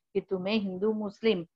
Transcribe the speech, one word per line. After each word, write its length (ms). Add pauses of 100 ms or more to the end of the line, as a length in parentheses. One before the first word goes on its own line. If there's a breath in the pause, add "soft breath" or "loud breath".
(140)
कि 60
तुम्हें 340
हिंदू 380
मुस्लिम 640